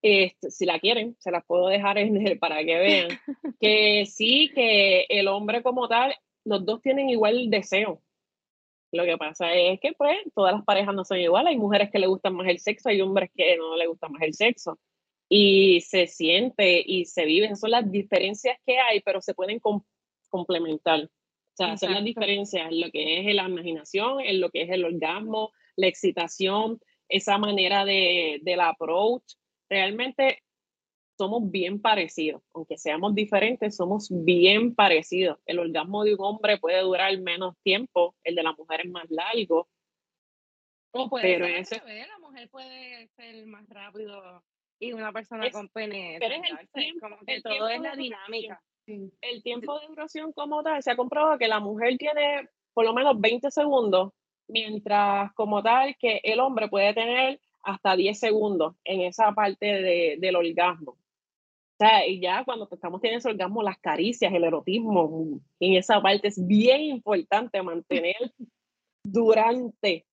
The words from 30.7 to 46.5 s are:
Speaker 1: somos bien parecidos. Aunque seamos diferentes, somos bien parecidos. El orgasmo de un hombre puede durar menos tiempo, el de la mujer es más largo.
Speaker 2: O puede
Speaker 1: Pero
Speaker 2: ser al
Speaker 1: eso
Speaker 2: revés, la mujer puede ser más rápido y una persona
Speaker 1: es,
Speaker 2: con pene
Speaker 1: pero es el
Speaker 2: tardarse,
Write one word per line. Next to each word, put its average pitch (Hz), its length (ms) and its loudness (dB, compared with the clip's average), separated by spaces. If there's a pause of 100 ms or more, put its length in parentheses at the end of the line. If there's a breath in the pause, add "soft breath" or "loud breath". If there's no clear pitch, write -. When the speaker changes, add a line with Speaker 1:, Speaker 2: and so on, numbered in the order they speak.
Speaker 1:
somos 208 320 -2
bien 190 320 -4
parecidos. 165 600 -2 (120)
Aunque 160 240 -12
seamos 180 380 -2
diferentes, 208 600 0
somos 196 340 -4
bien 185 640 4
parecidos. 180 680 2
El 175 140 -4
orgasmo 170 440 -4
de 208 100 4
un 190 80 -2
hombre 208 380 0
puede 180 220 0
durar 190 400 0
menos 180 420 -6
tiempo, 190 520 0 (100)
el 170 100 -4
de 165 80 -2
la 160 80 0
mujer 160 320 -8
es 180 80 -12
más 175 180 -14
largo. 175 600 -2 (1200)
Speaker 2:
O 254 180 -4
puede 240 140 -2
Speaker 1:
Pero 175 220 2
Speaker 2:
ser 175 100 -2
al 180 60 -4
Speaker 1:
eso 202 140 -10 (100)
Speaker 2:
revés, 226 240 -18
la 415 100 -20
mujer 269 300 -20
puede 254 680 -20
ser 226 320 -20
más 208 220 -20
rápido 202 760 -20 (340)
y 240 140 -12
una 220 220 -12
persona 220 340 -10
Speaker 1:
es, 254 60 -6
Speaker 2:
con 202 160 -14
pene 196 500 -12
Speaker 1:
pero 233 160 -4
es 339 60 -10
el 349 80 -6
Speaker 2:
tardarse, 269 240 -14